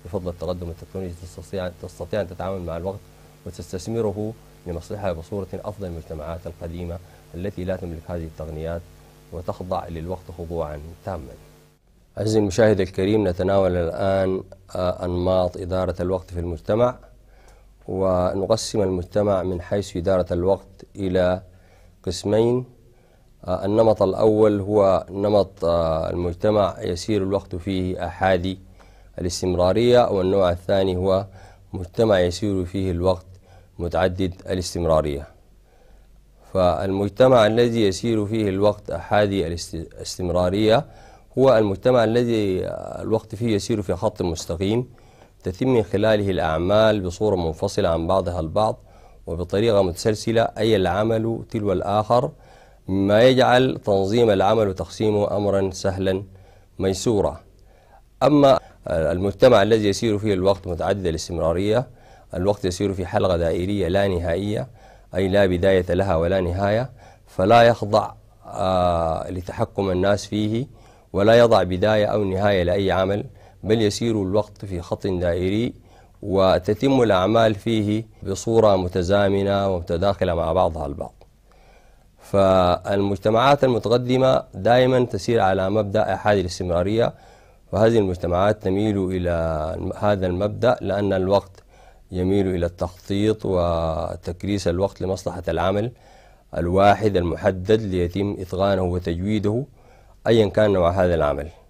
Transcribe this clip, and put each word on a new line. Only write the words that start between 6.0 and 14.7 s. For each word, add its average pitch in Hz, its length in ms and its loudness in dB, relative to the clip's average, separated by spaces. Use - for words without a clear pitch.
القديمة 85 520 -10
التي 90 300 -8
لا 92 120 -4
تملك 85 320 -10
هذه 87 160 -8
التقنيات 80 560 -10
وتخضع 90 560 -8
للوقت 85 340 -10
خضوعا 80 420 -8
تاما. 80 280 -10
عزيزي 107 220 0
المشاهد 104 420 4
الكريم، 98 480 0
نتناول 92 480 0
الآن، 95 680 -2